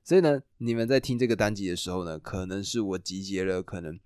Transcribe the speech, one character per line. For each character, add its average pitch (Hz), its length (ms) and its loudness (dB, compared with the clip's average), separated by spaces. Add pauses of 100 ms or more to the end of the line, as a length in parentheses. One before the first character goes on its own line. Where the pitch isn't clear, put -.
所 180 120 6
以 - 20 8
呢， 147 220 4 (160)
你 117 160 0
们 117 120 0
在 131 140 4
听 123 180 0
这 123 80 2
个 117 80 4
单 104 220 2
集 98 140 -4
的 90 80 -2
时 - 120 -6
候 90 140 -2
呢， 80 160 -6
可 92 260 -6
能 95 160 -4
是 113 200 -2
我 95 160 0
集 92 260 -8
结 95 180 -2
了 92 220 0
可 92 160 -10
能 85 260 -10